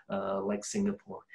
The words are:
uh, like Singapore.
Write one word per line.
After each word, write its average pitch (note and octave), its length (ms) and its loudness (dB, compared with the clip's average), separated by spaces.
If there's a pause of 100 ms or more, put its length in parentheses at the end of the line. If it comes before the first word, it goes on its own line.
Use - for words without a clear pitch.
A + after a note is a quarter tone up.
(100)
uh, G2 320 0
like G2+ 220 0
Singapore. - 560 0 (140)